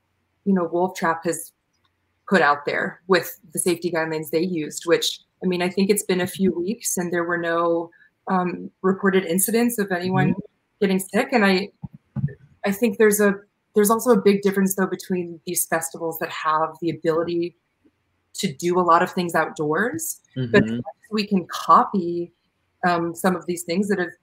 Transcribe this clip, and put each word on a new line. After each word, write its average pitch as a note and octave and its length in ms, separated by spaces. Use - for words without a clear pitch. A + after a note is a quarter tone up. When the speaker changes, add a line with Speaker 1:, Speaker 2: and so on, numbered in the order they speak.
Speaker 1:
you G3 80
know, F3+ 120
Wolf F3 320
Trap E3 280
has - 280
put F#3+ 120
out C#3+ 240
there - 420
with F3+ 320
the F#3 60
safety E3+ 320
guidelines D#3+ 400
they D#3+ 100
used, E3 460
which, - 340
I - 40
mean, F3+ 160
I F3+ 60
think G3 220
it's G3+ 140
been F#3 160
a F3+ 60
few F#3+ 260
weeks F3+ 440
and F3 160
there E3+ 120
were E3+ 140
no, E3+ 520
um, F3+ 420
reported F#3+ 420
incidents A3 540
of G3 140
anyone F#3 380
Speaker 2:
Mm-hmm. F#3 100
Speaker 1:
getting F#3+ 180
sick. G#3 340
And A3+ 120
I, G3 260
I G3+ 80
think A3 260
there's G#3 220
a, G3+ 140
there's G#3 160
also A3+ 200
a G#3 100
big G3+ 220
difference G3 320
though F#3 120
between F3+ 600
these F3 200
festivals E3 540
that E3 100
have D#3 500
the E3 100
ability E3+ 640
to E3 180
do F3 260
a F3+ 40
lot E3+ 200
of F3+ 100
things F3 220
outdoors, E3 840
but C3 300
Speaker 2:
Mm-hmm. A2+ 140
Speaker 1:
we G#3 160
can F#3 220
copy, F3 840
um, E3+ 280
some F#3 220
of E3 100
these F3 180
things F#3+ 240
that G3 100
have F3 100